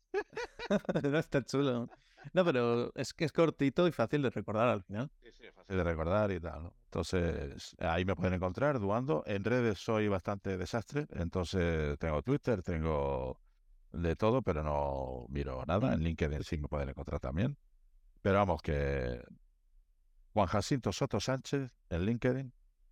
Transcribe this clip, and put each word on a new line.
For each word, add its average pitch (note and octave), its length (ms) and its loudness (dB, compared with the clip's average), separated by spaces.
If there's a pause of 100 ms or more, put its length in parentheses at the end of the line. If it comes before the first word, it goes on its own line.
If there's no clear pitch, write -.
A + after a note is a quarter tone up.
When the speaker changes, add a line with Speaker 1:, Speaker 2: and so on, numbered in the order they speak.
(140)
Speaker 1:
<laughs> - 920 -4
Speaker 2:
No, C#3+ 140 0
está D3 260 0
chulo. B2+ 460 0 (440)
No, F3+ 120 4
pero A#2+ 480 2
es - 220 -6
que E3 100 -2
es C#3 60 -2
cortito D#3+ 560 4
y D#3 40 0
fácil C3 300 0
de B2 80 2
recordar G#2+ 400 0
al G#2+ 140 0
final. A2+ 260 -6 (100)
Speaker 1:
Sí, A#2 120 -20
sí, - 160 -20
es - 80 -20
fácil F#2 220 -4
de F2 60 4
recordar E2+ 480 2
y F2+ 80 -4
tal, D#2 220 -8
¿no? E2 140 -12 (100)
Entonces, E2+ 920 -2
ahí F2 260 0
me F#2 100 0
pueden F#2 200 0
encontrar, G#2+ 440 0
Duando. B2 460 0
En G2+ 180 -2
redes A2+ 360 2
soy G#2+ 300 0
bastante G2 500 -2
desastre, A#2 540 -4
entonces E2 840 0
tengo D#2 240 0
Twitter, A#2+ 400 0
tengo C#2+ 800 -2 (520)
de E2+ 220 0
todo, A2 280 2
pero D#2 180 0
no C#2 680 -2
miro C2 360 -4
nada. A#2+ 300 2
En D#2+ 80 0
LinkedIn D#2 400 0
sí D#2+ 160 -4
me C#2+ 80 -4
pueden C#2 220 -4
encontrar C#2 300 -6
también. F2+ 380 -2 (640)
Pero G2 160 4
vamos, F#2+ 240 2
que C#2 640 -2 (1120)
Juan G#2 120 4
Jacinto G#2+ 460 0
Soto A#2+ 280 0
Sánchez C3 520 -2 (180)
en F2 160 0
LinkedIn B2+ 480 0 (380)